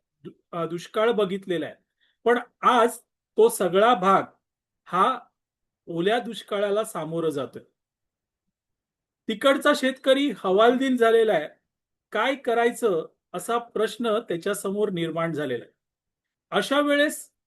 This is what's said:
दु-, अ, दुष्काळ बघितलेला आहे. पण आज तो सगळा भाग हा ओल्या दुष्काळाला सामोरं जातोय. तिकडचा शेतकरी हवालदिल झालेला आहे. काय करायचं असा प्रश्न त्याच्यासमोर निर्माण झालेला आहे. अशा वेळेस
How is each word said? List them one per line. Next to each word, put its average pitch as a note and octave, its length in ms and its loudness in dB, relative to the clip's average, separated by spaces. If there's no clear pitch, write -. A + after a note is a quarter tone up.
दु-, - 80 -16
अ, E3 140 -6
दुष्काळ F#3 460 -2
बघितलेला F#3+ 540 -2
आहे. A2 100 -14
पण A#3+ 160 4
आज A#3+ 360 2
तो A#3 120 8
सगळा G3+ 440 2
भाग F#3+ 300 2
हा G#3 340 0
ओल्या F3+ 340 -2
दुष्काळाला G#3 640 -4
सामोरं D#3+ 460 -6
जातोय. B2+ 340 -8
तिकडचा C4+ 480 0
शेतकरी C4+ 600 0
हवालदिल B3 600 2
झालेला A3+ 360 4
आहे. D3+ 140 -2
काय B3 240 -2
करायचं A#3 720 -2
असा A3+ 240 -4
प्रश्न A3 640 -2
त्याच्यासमोर G3+ 680 -4
निर्माण E3 440 -4
झालेला C3 300 -6
आहे. - 100 -20
अशा G#3 280 0
वेळेस D4 500 0